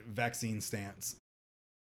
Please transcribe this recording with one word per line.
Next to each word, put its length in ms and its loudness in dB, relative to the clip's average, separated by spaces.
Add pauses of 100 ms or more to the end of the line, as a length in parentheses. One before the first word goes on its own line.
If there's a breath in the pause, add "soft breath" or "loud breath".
vaccine 540 2
stance. 560 -2 (800)